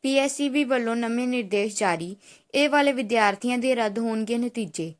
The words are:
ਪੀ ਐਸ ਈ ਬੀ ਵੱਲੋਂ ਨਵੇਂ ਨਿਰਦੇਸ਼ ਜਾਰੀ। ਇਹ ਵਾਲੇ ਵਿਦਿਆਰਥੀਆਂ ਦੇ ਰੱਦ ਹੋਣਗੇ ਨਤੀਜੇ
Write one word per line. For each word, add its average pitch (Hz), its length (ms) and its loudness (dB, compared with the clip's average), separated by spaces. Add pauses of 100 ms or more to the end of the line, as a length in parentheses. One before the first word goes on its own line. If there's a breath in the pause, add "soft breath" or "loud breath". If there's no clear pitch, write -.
ਪੀ 269 140 2
ਐਸ 277 240 0
ਈ 285 80 0
ਬੀ 285 160 0
ਵੱਲੋਂ 240 320 0
ਨਵੇਂ 233 320 -2
ਨਿਰਦੇਸ਼ 208 480 -2
ਜਾਰੀ। 175 400 -2 (380 loud breath)
ਇਹ 294 140 4
ਵਾਲੇ 285 240 4
ਵਿਦਿਆਰਥੀਆਂ 233 680 0
ਦੇ 254 160 2
ਰੱਦ 220 240 0
ਹੋਣਗੇ 226 400 -2
ਨਤੀਜੇ 202 600 -6